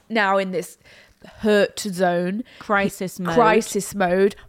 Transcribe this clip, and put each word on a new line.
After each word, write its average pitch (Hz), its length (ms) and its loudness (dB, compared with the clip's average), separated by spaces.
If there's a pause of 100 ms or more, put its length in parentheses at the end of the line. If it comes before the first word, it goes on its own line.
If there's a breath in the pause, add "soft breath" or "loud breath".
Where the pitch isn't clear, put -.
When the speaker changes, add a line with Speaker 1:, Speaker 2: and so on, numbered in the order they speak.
Speaker 1:
now 196 300 2
in 190 140 -2
this 175 260 -8 (600 soft breath)
hurt 208 400 2
zone. 180 640 -2 (160 loud breath)
Speaker 2:
Crisis 196 580 -4
Speaker 1:
He 185 60 -8
Speaker 2:
mode. 170 100 -2
Speaker 1:
Crisis 220 600 2
mode. 190 420 2 (120 loud breath)